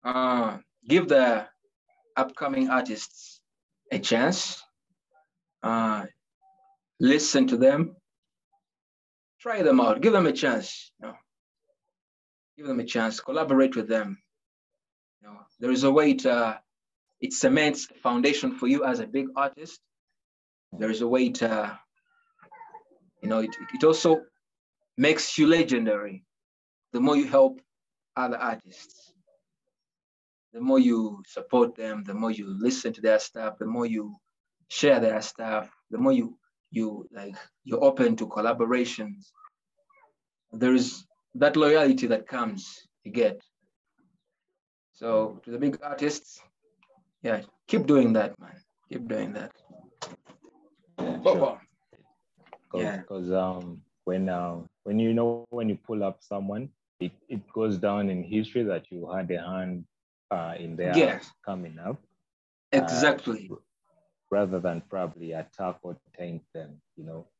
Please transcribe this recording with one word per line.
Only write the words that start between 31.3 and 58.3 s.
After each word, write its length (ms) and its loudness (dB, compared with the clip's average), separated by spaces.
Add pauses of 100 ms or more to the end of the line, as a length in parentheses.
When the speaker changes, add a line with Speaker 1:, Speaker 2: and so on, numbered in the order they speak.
Speaker 1:
them, 320 -8
the 80 -8
more 180 -2
you 140 -8 (140)
listen 320 -2
to 80 -12
their 180 4
stuff, 420 -6
the 60 -6
more 200 -2
you 280 -6 (540)
share 320 4
their 220 2
stuff, 480 -6 (200)
the 80 -8
more 140 4
you, 260 0 (320)
you, 440 -6
like, 240 -16 (260)
you're 180 -4
open 360 4
to 100 -6
collaborations. 1000 -2 (1200)
There 240 2
is 300 -2 (300)
that 200 4
loyalty 520 4
that 200 -2
comes, 580 -8 (200)
you 80 -16
get. 280 0 (1500)
So 500 -2
to 80 -16
the 60 -8
big 240 -2
artists, 600 -6 (840)
yeah, 180 -2 (260)
keep 200 0
doing 260 6
that, 260 0
man. 200 -20 (320)
Keep 160 -10
doing 260 -6
that. 180 -12 (1500)
Speaker 2:
Yeah, 240 -4
Speaker 1:
But 100 6
Speaker 2:
sure. 80 2
Speaker 1:
well, 200 -2 (1080)
Speaker 2:
'Cause, 120 -6
Speaker 1:
yeah. 220 -6
Speaker 2:
'cause, 280 -8
um, 500 -4 (240)
when, 240 -2
uh, 320 -6 (220)
when 160 -2
you 140 2
know, 360 0
when 200 -6
you 80 -2
pull 260 -6
up 200 -6
someone, 460 -8 (300)
it, 120 -8 (160)
it 140 -8 (100)
goes 260 -2
down 320 -2
in 140 -6
history 400 -4